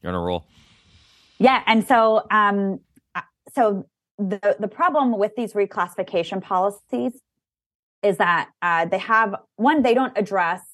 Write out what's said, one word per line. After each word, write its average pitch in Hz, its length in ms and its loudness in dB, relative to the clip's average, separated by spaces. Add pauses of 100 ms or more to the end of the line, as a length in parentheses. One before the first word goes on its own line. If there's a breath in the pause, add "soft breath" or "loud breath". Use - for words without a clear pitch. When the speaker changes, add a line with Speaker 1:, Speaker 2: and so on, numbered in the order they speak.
Speaker 1:
You're 90 80 -8
on 90 80 -2
a 85 60 -4
roll. 87 220 -4 (920 soft breath)
Speaker 2:
Yeah. 254 280 4
And 220 200 2
so, 220 440 4
um, 202 500 0 (340)
uh, 170 60 -8 (340)
so 208 320 0 (320)
the, 202 400 -2
the 208 80 -6
problem 285 520 0
with 208 180 0
these 226 160 -6
reclassification 190 920 -4
policies 202 720 -4 (920)
is 202 140 2
that, 175 320 0 (140)
uh, 170 240 0
they 185 120 -2
have, 220 380 0 (200)
one, 277 260 2
they 240 100 2
don't 262 240 0
address 185 460 -2 (120)